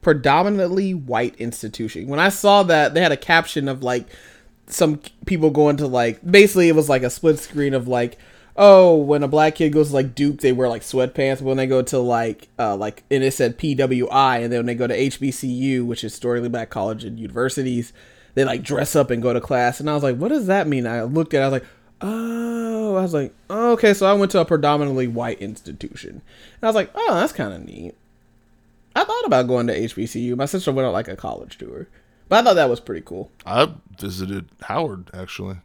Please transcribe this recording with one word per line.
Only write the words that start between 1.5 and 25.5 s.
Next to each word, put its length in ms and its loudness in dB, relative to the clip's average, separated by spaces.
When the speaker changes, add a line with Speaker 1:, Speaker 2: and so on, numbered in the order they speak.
Speaker 1:
When 120 -2
I 80 4
saw 340 4
that, 320 4
they 60 2
had 100 2
a 60 0
caption 520 0
of, 140 -6
like, 240 -4
some 320 0
k-, 140 -20
people 240 2
going 280 2
to, 80 -4
like, 440 -2
basically 380 8
it 80 6
was, 120 2
like, 140 2
a 80 -2
split 280 2
screen 360 -4
of, 140 -2
like, 300 -2
oh, 400 10
when 260 2
a 60 -2
black 280 2
kid 160 0
goes 160 4
to, 60 -6
like, 200 0
Duke, 260 -2
they 120 4
wear, 160 0
like, 140 -6
sweatpants. 580 -2
When 160 -2
they 100 -2
go 160 2
to, 160 -2
like, 500 -2
uh, 180 -2
like, 340 -8
and 140 0
it 80 2
said 260 -2
P 160 -2
W 340 0
I, 300 2
and 140 -4
then 80 -2
when 60 -4
they 80 -4
go 120 -2
to 80 -2
H 260 -2
B 100 -2
C 180 -8
U, 360 -2
which 200 -6
is 80 -10
Historically 360 -4
Black 220 -6
College 340 -6
and 140 -12
Universities, 720 -4
they, 100 2
like, 180 -4
dress 320 -4
up 160 2
and 120 -2
go 100 0
to 80 0
class. 400 -2
And 100 -4
I 40 -2
was 80 -2
like, 140 0
"What 120 -4
does 180 -2
that 220 0
mean?" 180 -2
I 160 -4
looked 320 -2
at 60 4
it, 20 2
I 60 2
was 40 0
like, 140 -4
"Oh." 960 -4
I 60 0
was 120 -2
like, 200 -4
"Okay." 420 4
So 140 2
I 60 6
went 200 2
to 80 4
a 40 4
predominantly 640 0
white 320 -6
institution. 680 -14